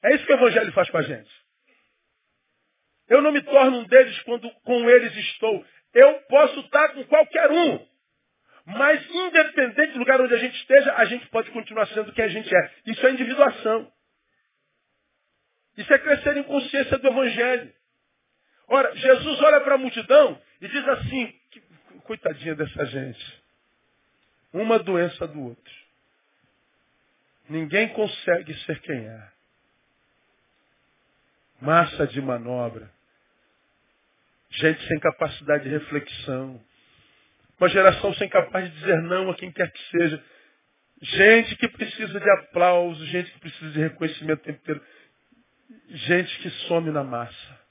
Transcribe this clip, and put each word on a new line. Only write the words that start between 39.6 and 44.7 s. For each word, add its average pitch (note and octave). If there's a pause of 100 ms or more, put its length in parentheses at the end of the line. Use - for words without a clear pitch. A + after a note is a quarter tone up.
que - (120)
seja. E3 (760)
Gente A3+
que A#3+
precisa G#3+
de G3+
aplauso, F3
gente E3+
que -
precisa D#3
de D3+
reconhecimento D#3
o -
tempo D3
inteiro. D3 (1080)